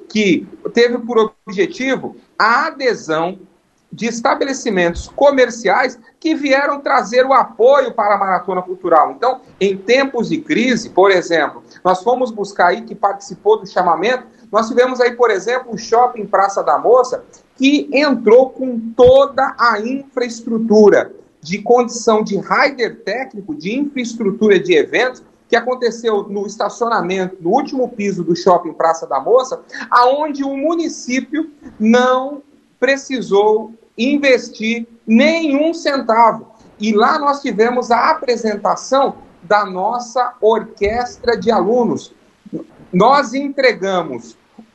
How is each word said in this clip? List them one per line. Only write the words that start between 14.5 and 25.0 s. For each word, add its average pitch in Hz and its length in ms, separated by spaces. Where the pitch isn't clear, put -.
nós 220 180
tivemos 247 320
aí, 247 100
por 240 200
exemplo, 226 440
o - 20
Shopping 233 500
Praça 196 360
da 151 160
Moça, 233 460
que 277 360
entrou 254 580
com 254 280
toda 262 640
a 220 220
infraestrutura, 226 1300
de 175 160
condição 233 640
de 202 140
rider 233 680
técnico, 208 520
de 170 220
infraestrutura 220 840
de 180 140
eventos, 190 480